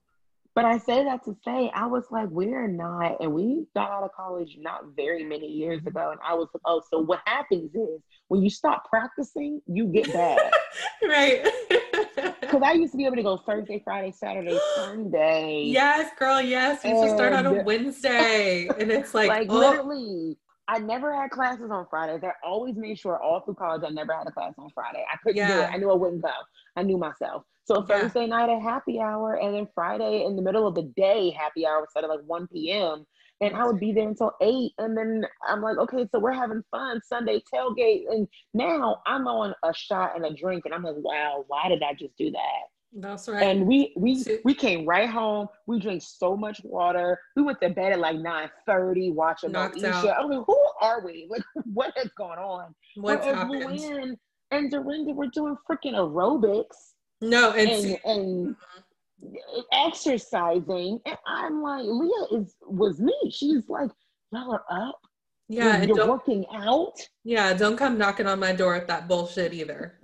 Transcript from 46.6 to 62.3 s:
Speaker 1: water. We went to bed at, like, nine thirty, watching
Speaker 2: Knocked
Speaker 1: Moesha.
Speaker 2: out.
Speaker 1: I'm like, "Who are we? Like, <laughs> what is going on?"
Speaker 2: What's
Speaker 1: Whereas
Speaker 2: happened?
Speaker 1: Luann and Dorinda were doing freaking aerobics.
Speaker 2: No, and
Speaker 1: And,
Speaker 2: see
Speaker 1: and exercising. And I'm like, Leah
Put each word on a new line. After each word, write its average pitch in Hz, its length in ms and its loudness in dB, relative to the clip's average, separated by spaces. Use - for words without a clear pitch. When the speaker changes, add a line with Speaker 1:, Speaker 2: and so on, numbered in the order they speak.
Speaker 1:
water. 175 540 0
We 277 80 4
went 285 200 0
to 247 80 2
bed 185 220 0
at, 180 80 2
like, 160 180 0
nine 160 320 -6
thirty, 185 440 2
watching 160 420 0
Speaker 2:
Knocked 185 260 -2
Speaker 1:
Moesha. 196 320 0
Speaker 2:
out. 254 140 0
Speaker 1:
I'm 294 60 -2
like, 262 160 -2
"Who 466 120 6
are 226 200 2
we? 165 280 -12
Like, 214 120 -6
<laughs> 311 180 -8
what 254 220 -4
is 214 140 -8
going 170 200 -10
on?" 180 360 -10
Speaker 2:
What's 208 280 -2
Speaker 1:
Whereas 277 140 0
Speaker 2:
happened? 269 420 -4
Speaker 1:
Luann 277 360 -8
and 285 200 0
Dorinda 285 440 -4
were 285 140 -4
doing 294 280 -4
freaking 285 240 -4
aerobics. 202 1000 0
Speaker 2:
No, 233 300 6
and 220 180 6
Speaker 1:
And, 214 120 2
Speaker 2:
see 190 220 0
Speaker 1:
and 190 520 -2
exercising. 196 1300 0
And 311 220 -8
I'm 302 360 -4
like, 277 240 -4
Leah 294 540 0